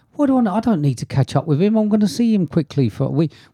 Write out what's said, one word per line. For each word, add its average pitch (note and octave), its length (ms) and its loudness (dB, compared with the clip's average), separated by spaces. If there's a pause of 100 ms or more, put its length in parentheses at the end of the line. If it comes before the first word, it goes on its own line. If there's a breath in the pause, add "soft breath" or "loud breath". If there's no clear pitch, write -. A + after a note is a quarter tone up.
(120 soft breath)
"What D4 140 -2
do C4 120 2
I, G#3 180 0
I A3+ 40 -2
don't A3 200 0
need C#3+ 180 0
to - 80 -10
catch - 280 -2
up - 140 -2
with C#3+ 120 0
him. G#3+ 160 2
I'm G#3+ 120 0
gonna G#3+ 200 2
see A#3 260 0
him F#3 120 0
quickly." C#3+ 420 0
For C3+ 200 -4
we, C#3+ 220 0 (240 loud breath)